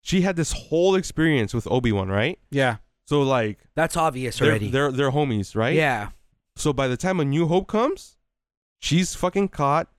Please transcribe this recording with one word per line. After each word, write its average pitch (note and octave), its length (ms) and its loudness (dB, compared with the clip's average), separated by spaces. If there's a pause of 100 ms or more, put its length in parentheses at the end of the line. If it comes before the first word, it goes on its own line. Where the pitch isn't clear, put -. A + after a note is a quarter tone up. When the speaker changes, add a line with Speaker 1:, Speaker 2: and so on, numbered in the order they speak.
Speaker 1:
She F#3 220 0
had F#3 140 0
this D#3+ 160 -2
whole F3 420 0
experience D3+ 580 0
with A#2 140 -4
Obi-Wan, G#2+ 420 0
right? G#2+ 300 0 (120)
Speaker 2:
Yeah. C3 260 0 (300)
Speaker 1:
So, D3 160 0
like, A#2+ 360 0 (160)
Speaker 3:
That's D#3 220 -2
obvious C3 420 -2
Speaker 1:
they're, C#3 120 4
Speaker 3:
already. G#2 200 0
Speaker 1:
they're, C#3 220 0
they're C3+ 180 2
homies, B2+ 460 -2
right? A#2 180 0
Speaker 3:
Yeah. B2+ 360 0 (460)
Speaker 1:
So D3+ 160 0
by C3+ 160 0
the B2 80 -2
time F#3 240 -2
A D3 40 2
New D3+ 240 0
Hope F#3 200 0
comes, C4 480 -2 (640)
she's F3 380 0
fucking F#3 320 -2
caught. D3 400 0 (100)